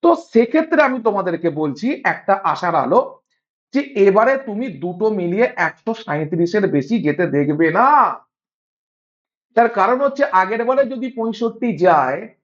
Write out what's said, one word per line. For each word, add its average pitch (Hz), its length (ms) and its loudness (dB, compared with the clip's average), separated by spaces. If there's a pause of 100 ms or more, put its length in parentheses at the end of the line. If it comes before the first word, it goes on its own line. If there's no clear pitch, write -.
তো 339 60 6 (240)
সেক্ষেত্রে 311 540 2
আমি 262 100 -2 (100)
তোমাদেরকে 175 420 -2 (100)
বলছি 156 280 -4 (260)
একটা - 200 -2 (180)
আশার 165 320 -2
আলো, 160 160 2 (760)
যে 277 80 0 (240)
এবারে 214 280 4 (140)
তুমি 220 180 -6 (180)
দুটো 180 220 -4 (140)
মিলিয়ে 180 280 0 (200)
একশো - 240 -8 (120)
সাঁইত্রিশের 170 640 -2 (100)
বেশি 139 200 0 (100)
যেতে 147 180 0 (120)
দেখবে 147 320 0 (120)
না। 254 80 4 (1700)
তার 233 220 4
কারণ 208 280 2
হচ্ছে 277 180 0 (180)
আগের 220 260 -2
বারে 262 160 2 (100)
যদি 254 140 -8 (100)
পঁয়ষট্টি 226 520 -4 (160)
যায় 147 340 2 (240)